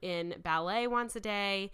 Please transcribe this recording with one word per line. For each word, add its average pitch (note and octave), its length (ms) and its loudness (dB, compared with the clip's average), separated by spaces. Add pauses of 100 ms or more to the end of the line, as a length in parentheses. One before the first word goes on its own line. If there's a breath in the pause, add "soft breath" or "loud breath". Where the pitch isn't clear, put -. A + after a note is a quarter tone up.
in F3 420 -2
ballet F#3 440 2
once A#3+ 280 0
a A3+ 60 -6
day, G3+ 520 0